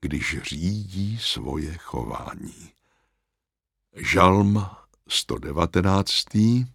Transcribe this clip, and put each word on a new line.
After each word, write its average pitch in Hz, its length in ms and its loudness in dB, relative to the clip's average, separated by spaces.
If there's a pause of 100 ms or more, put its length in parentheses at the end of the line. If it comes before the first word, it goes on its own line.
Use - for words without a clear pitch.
když 71 420 -4
řídí 98 760 -4
svoje 76 560 -6
chování. - 920 -10 (1300)
Žalm 101 720 4 (420)
sto - 300 -2
devatenáctý 95 1400 2